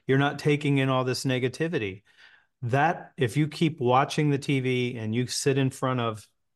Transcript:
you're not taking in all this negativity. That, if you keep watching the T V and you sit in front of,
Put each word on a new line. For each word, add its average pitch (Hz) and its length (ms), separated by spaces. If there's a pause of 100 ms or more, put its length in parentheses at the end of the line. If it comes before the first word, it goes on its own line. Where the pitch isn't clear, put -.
you're 135 100
not 143 220
taking 147 380
in 135 100
all 131 160
this 123 200
negativity. 127 760 (600)
That, 139 540
if 127 200
you 151 100
keep 156 340
watching 139 500
the 139 80
T 139 200
V 123 400
and 110 160
you 123 140
sit 135 300
in 131 120
front 127 300
of, 110 260 (300)